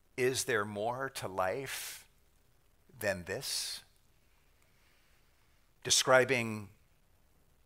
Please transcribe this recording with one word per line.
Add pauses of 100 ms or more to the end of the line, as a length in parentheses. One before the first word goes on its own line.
(160)
"Is
there
more
to
life (920)
than
this?" (2000)
Describing (960)